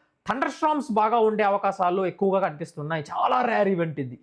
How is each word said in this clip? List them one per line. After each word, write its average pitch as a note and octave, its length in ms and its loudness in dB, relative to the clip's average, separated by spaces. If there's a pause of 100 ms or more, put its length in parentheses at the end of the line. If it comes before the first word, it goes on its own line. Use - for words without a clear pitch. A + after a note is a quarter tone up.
(280)
థండర్ C4+ 220 -2
స్టార్మ్స్ D4+ 420 -2
బాగా G#3+ 260 2
ఉండే G#3+ 260 4
అవకాశాలు G3 600 0
ఎక్కువగా F#3 420 0
కనిపిస్తున్నాయి. D#3 640 -6
చాలా B3+ 300 0
రేర్ G#3 260 2
ఈవెంట్ E3 320 -2
ఇది. B2 220 -8